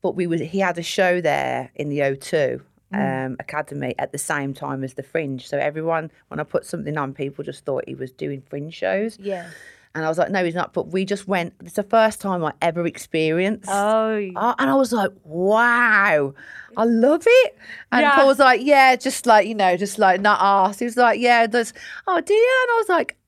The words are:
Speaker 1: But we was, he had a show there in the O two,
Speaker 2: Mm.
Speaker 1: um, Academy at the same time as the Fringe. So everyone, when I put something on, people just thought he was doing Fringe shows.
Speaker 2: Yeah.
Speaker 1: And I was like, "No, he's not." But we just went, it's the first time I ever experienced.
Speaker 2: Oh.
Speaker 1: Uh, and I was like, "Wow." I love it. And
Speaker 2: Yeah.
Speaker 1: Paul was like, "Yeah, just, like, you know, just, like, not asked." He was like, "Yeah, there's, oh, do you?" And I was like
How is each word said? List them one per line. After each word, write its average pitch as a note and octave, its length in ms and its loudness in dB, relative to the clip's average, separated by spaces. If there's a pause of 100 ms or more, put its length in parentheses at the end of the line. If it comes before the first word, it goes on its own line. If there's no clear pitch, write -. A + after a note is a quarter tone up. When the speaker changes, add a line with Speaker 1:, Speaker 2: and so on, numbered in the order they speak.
Speaker 1:
But - 140 -2
we F3 120 -4
was, E3 140 -2
he E3 180 -6
had F3+ 180 -2
a E3+ 60 -8
show F3+ 380 0
there C3 540 -2
in D3 140 -6
the C#3+ 140 -2
O C#3 120 0
two, C3+ 460 -2 (320)
Speaker 2:
Mm. C3+ 320 -2
Speaker 1:
um, C3 140 -6
Academy C#3+ 600 -8
at C#3 120 -6
the D3 60 -10
same C#3 360 -4
time C#3 300 -8
as C3 100 -10
the C#3 100 -10
Fringe. C#3 440 -6
So D3 100 -6
everyone, D#3 520 -2 (200)
when D3+ 100 -10
I D3+ 40 -4
put - 220 -8
something D3+ 320 -8
on, C3+ 160 -6
people C#3 300 -8
just - 220 -14
thought C3 220 -4
he C3+ 80 -12
was C3 160 -12
doing C#3+ 300 -10
Fringe D3 320 -12
shows. G3 460 -4
Speaker 2:
Yeah. F#3+ 280 -10 (480)
Speaker 1:
And D#3+ 100 -6
I D#3+ 40 0
was D#3+ 100 -2
like, E3 100 0
"No, F#3 160 0
he's E3 80 -2
not." F3 200 -4
But D3+ 160 -6
we F#3+ 140 -2
just G3 240 -6
went, F3+ 260 -2 (100)
it's E3+ 100 -18
the G#3 100 -2
first A3 380 2
time F3+ 240 -4
I D3+ 160 -4
ever E3 240 -2
experienced. E3+ 840 -2
Speaker 2:
Oh. G#3+ 680 0
Speaker 1:
Uh, A3+ 240 -2
and C4+ 100 0
I C4+ 60 2
was B3+ 180 2
like, A#3 160 0 (140)
"Wow." G3+ 1120 2 (420)
I G#3 60 0
love A#3+ 420 2
it. B4 320 6 (340)
And B3 120 4
Speaker 2:
Yeah. D4 120 4
Speaker 1:
Paul C#4 120 8
was C4+ 120 4
like, B3+ 240 6
"Yeah, C4+ 320 6
just, - 300 -4
like, G#3+ 220 6
you A3+ 80 -6
know, F#3 200 2
just, F#3+ 220 -4
like, F#3+ 240 4
not G#3 180 4
asked." G3 400 2
He A#3+ 60 -4
was A#3+ 120 -6
like, A3+ 220 4
"Yeah, A#3 280 4
there's, A#3 260 -2 (320)
oh, F4+ 160 0
do G4 120 0
you?" B4 300 4
And B4 120 -2
I - 20 2
was G#4+ 120 -2
like - 280 0 (100)